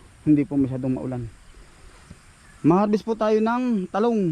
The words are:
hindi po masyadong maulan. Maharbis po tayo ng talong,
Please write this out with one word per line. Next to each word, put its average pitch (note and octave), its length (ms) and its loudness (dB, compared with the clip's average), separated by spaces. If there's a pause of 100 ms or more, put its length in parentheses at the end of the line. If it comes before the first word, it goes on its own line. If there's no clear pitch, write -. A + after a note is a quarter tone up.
(260)
hindi D3 160 6
po C#3 160 -2
masyadong C3 400 -2
maulan. B2 320 -8 (1400)
Maharbis G#3 400 2
po A3+ 80 -4
tayo A3 240 0
ng A3+ 480 -2
talong, A3+ 320 -2 (140)